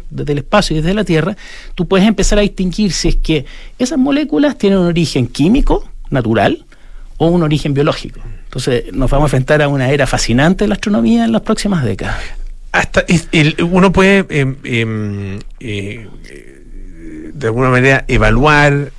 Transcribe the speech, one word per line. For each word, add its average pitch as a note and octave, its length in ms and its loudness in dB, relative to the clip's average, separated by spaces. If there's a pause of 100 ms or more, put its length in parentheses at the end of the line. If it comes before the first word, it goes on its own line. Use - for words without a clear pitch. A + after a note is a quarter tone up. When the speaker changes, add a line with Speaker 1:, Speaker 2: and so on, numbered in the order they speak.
(120)
Speaker 1:
desde D3 220 -4
el C#3+ 40 -2
espacio D#3+ 400 0
y D#3 40 -2
desde F3 120 0
la G#3+ 100 0
Tierra, E3+ 320 0 (380)
tú E3 140 -4
puedes F#3+ 200 4
empezar G#3+ 300 2
a G#3 60 4
distinguir G3 500 -2
si - 140 -2
es C#3 80 4
que C#3+ 300 0 (340)
esas B3+ 180 -2
moléculas C#4+ 600 2
tienen G3 200 2
un F3+ 80 2
origen D#3 400 0
químico, F3 640 2 (220)
natural, A2+ 520 2 (540)
o D#3+ 100 2
un F3 140 4
origen D3+ 320 0
biológico. - 460 -2 (260)
Entonces, C3 480 -4
nos B2+ 160 0
vamos C#3 160 4
a - 20 2 (100)
enfrentar D3+ 260 2
a C#3+ 40 2
una C3+ 220 0
era C#3 160 2
fascinante C3+ 580 2
de G#3 60 0
la G3+ 60 0
astronomía A3+ 500 2
en A3+ 60 0
las A3 100 0
próximas F#3 420 -2
décadas. F#2+ 360 -4 (520)
Speaker 2:
Hasta - 380 0
es, E3+ 240 0
el, D#3+ 240 2 (120)
uno F#3 220 4
puede, F#3+ 380 4
em, C3+ 340 -2
em, G#2+ 760 -4 (200)
eh, G#2 480 -10 (1300)
de C#3 140 -6
alguna B2+ 220 0
manera B2+ 380 4
evaluar, C#3 920 4